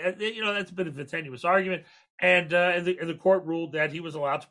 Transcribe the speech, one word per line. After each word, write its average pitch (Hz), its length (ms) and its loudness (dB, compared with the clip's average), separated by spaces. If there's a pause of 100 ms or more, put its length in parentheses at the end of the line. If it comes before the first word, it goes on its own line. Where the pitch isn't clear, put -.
uh, 190 200 -2
you 220 180 -4
know, 208 120 -2
that's 196 180 -4
a 180 40 -18
bit 180 120 -2
of 139 100 -10
a 143 80 -10
tenuous 139 380 -8
argument. 185 400 2 (380)
And, 180 320 4
uh, 175 220 4
and 175 100 -2
the, 180 140 0
and 165 100 -4
the 160 60 -6
court 190 300 4
ruled 165 280 -4
that 156 180 0
he 160 80 -8
was 165 160 -10
allowed 143 260 -2
to - 100 -20